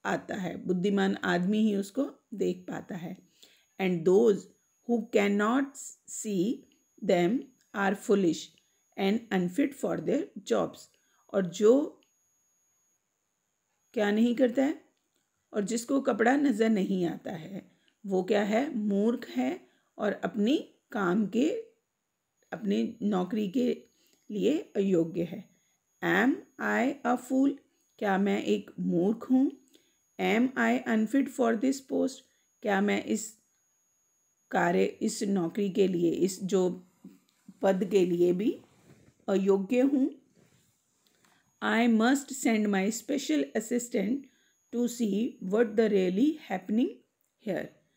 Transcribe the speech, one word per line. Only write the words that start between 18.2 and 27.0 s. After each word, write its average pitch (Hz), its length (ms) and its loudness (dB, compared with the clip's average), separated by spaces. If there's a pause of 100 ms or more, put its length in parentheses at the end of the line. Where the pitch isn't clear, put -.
क्या 202 200 2
है, 233 320 0
मूर्ख 208 540 0
है 254 320 -4 (360)
और 208 160 -2
अपनी 214 560 -2 (220)
काम 196 360 0
के, 247 220 0 (1040)
अपनी 214 500 -4
नौकरी 202 480 -2
के 247 340 -2 (480)
लिए 208 440 -2
अयोग्य 175 480 0
है। 175 280 -12 (540)
Am 202 300 2 (260)
I 214 320 0 (120)